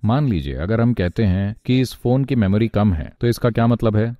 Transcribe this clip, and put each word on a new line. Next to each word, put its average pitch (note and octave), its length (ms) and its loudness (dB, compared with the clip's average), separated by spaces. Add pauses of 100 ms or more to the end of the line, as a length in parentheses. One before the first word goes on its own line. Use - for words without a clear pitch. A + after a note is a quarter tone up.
मान C3 240 2
लीजिए C#2 260 -2
अगर F#2 260 -2
हम A#2+ 140 2
कहते F#2 300 -2
हैं G2 400 0
कि B2+ 160 2
इस B2+ 140 -4
फोन B2+ 300 0
की C3 120 -2
मेमोरी G#2+ 320 2
कम G#2 240 2
है, D2 280 -6
तो A#2+ 60 0
इसका A#2+ 240 0
क्या A#2 160 0
मतलब A#2 300 2
है? A#2 240 -2